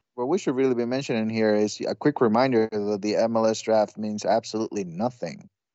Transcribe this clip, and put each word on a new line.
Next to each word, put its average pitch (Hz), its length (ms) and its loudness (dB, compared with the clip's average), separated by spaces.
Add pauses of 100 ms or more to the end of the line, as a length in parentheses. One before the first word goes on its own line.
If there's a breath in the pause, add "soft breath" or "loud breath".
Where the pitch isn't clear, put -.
(140)
What 123 140 -4
we 147 80 0
should 147 180 -2
really 131 200 2
be 120 100 0
mentioning 120 460 -2
here 110 240 2
is 107 260 0
a - 140 -4
quick - 260 0
reminder 117 500 4
that 104 300 -2
the 104 160 0
M 113 220 2
L 113 80 2
S 110 160 0
draft 107 340 2
means 107 300 -6
absolutely 110 580 -2
nothing. 87 640 -6 (260)